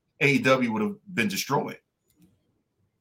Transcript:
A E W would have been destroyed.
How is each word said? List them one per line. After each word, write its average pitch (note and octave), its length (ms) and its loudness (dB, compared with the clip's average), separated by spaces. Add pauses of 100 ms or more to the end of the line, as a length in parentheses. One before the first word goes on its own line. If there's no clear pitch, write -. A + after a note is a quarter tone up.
(200)
A C#3+ 140 4
E B2+ 40 2
W B2+ 340 2
would G#2+ 100 -2
have G#2 140 -2 (180)
been G#3+ 140 0
destroyed. C#3+ 500 -4 (1200)